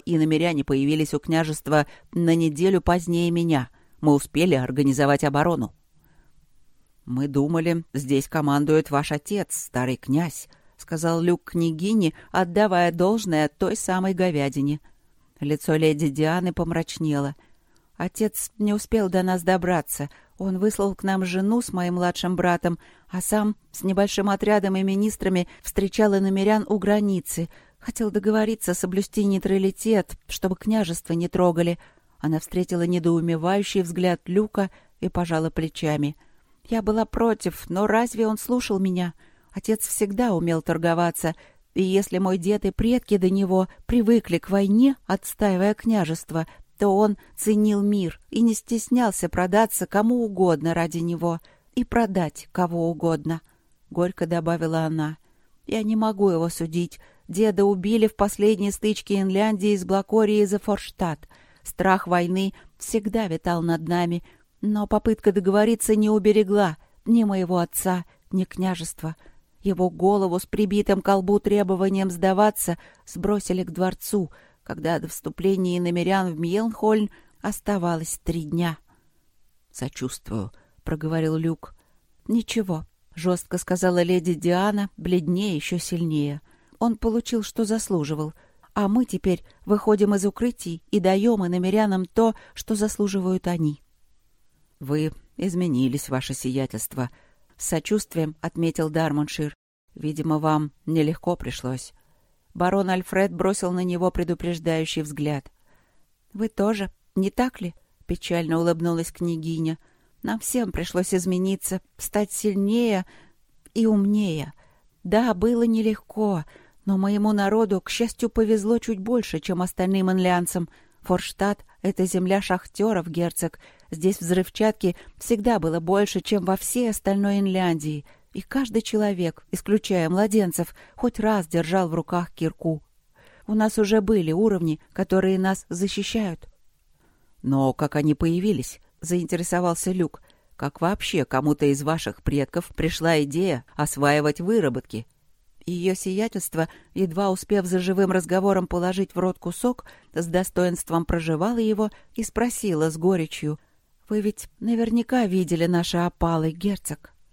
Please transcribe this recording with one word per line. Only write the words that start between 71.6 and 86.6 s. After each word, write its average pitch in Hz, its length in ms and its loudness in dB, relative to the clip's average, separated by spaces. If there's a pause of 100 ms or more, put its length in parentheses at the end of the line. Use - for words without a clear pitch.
сдаваться 190 680 2 (260)
сбросили 185 600 -2
к 175 80 -10
дворцу, 180 580 -2 (320)
когда - 380 -4
до 160 80 -10
вступления 180 720 -2
иномирян 175 540 0
в 156 80 -8
Мьелнхольм 214 720 0 (320)
оставалось 175 840 -4
три 165 200 -4
дня». 165 340 -2 (920)
«Сочувствую», 113 800 -8 (340)
проговорил 160 500 -2
Люк. 160 380 -6 (540)
«Ничего», 202 580 -2 (280)
жестко 180 440 -2
сказала 180 440 2
леди 175 320 2
Диана, 190 640 0
бледнее 180 600 0
еще 175 220 -4
сильнее. 156 640 -2 (380)